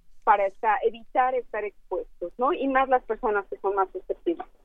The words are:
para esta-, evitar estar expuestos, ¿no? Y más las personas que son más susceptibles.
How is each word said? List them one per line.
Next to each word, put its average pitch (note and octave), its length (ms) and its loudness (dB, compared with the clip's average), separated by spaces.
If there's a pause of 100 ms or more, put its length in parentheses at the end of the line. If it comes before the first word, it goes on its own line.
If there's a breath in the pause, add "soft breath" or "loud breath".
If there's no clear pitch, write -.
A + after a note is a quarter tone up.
(240)
para G3+ 220 6
esta-, G#3 360 -2
evitar B3+ 540 0
estar A3 280 -6
expuestos, - 720 -8
¿no? C4 160 2
Y C#4+ 140 -2
más C4+ 220 2
las B3+ 160 4
personas G#3+ 440 -2
que G3 100 -12
son G3+ 180 -2
más F#3+ 160 2
susceptibles. - 540 -6 (180)